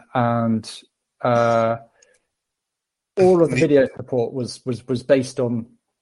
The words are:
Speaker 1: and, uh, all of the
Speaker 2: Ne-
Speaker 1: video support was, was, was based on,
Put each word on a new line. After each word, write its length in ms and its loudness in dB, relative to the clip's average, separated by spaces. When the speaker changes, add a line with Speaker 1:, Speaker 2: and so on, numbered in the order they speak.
Speaker 1:
and, 680 -2
uh, 560 0
all 220 6
of 80 4
the 60 -2
Speaker 2:
Ne- 60 2
Speaker 1:
video 340 4
support 360 -4
was, 320 -10
was, 240 -8
was 140 -4
based 380 0
on, 260 -4